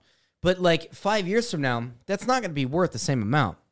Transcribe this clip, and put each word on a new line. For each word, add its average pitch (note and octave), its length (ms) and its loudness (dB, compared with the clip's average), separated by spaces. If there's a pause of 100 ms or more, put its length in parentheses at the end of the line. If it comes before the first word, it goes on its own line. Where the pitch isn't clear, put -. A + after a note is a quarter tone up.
(420)
But, F3+ 180 2
like, E3+ 320 2
five G3+ 340 -2
years A3+ 240 0
from D#3+ 120 -2
now, A#2+ 260 0 (180)
that's G3+ 200 -4
not B3+ 160 2
gonna F3+ 100 -4
be C#3 140 0
worth D#3+ 260 0
the A2+ 60 -8
same C3 240 0
amount. A2 340 0 (160)